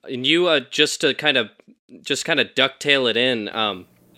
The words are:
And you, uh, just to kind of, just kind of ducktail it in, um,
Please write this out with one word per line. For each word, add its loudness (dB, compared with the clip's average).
And -6
you, 4
uh, 2
just 0
to 2
kind 0
of, -2
just -6
kind 0
of 0
ducktail 2
it 0
in, 0
um, -4